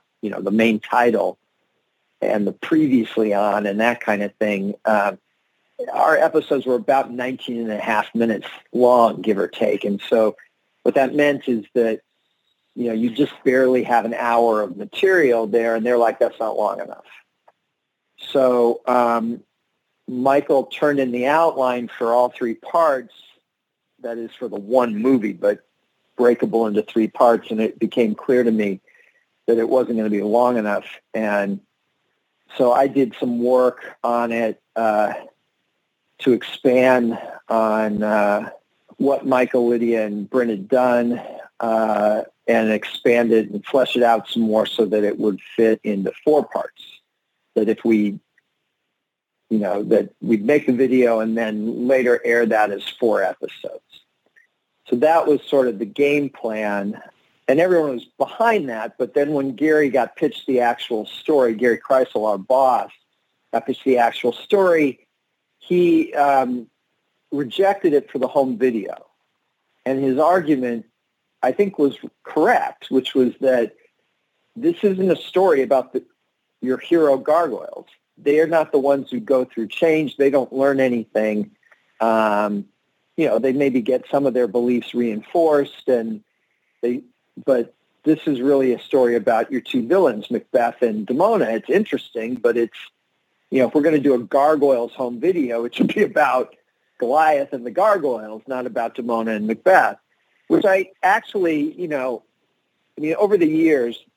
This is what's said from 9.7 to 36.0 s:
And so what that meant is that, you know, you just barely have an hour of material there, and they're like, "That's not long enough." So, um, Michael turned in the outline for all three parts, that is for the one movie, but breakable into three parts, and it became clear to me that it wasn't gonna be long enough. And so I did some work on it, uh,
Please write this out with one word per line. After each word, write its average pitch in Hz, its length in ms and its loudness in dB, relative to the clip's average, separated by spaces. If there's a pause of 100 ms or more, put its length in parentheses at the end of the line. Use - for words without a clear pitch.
And 101 240 -4
so 110 280 2 (460)
what - 120 0
that 135 200 0
meant 147 340 0
is 117 160 -2 (100)
that, 113 260 0 (760)
you 120 140 -4
know, 113 60 -2
you 117 160 -2
just 123 220 -2 (100)
barely 127 400 2
have 113 220 0
an 117 100 -6
hour 117 480 2
of 95 140 -8
material 123 680 0
there, 117 280 0
and 110 100 -4
they're 123 140 2
like, 113 200 0
"That's 117 200 -2
not 110 180 -6
long 101 240 -4
enough." - 240 -16 (1120)
So, 123 680 2
um, 117 560 0 (640)
Michael 135 560 0
turned 147 360 -2
in 131 120 -2
the 123 140 -4
outline 131 600 0
for 117 240 -4
all 123 160 4
three 117 260 -6
parts, 139 600 -2 (840)
that 117 180 -10
is 113 200 -10
for 123 100 -10
the 101 80 -12
one 113 400 0
movie, 113 360 0
but 101 280 -2 (560)
breakable 117 500 2
into 107 160 0
three 113 260 0
parts, 117 420 2
and 110 100 -2
it 110 180 -4
became 113 360 -2
clear 123 300 0
to 117 80 2
me 104 280 -2 (640)
that 117 120 2
it 113 100 0
wasn't 120 280 0
gonna 110 120 -2
be 104 140 0
long 120 340 2
enough. 104 280 -2 (280)
And 101 480 -2 (960)
so 123 160 4
I 139 140 4
did 127 320 -2
some 120 240 -4
work 127 640 0
on 120 280 -2
it, 117 300 -4 (140)
uh, 107 380 0 (1040)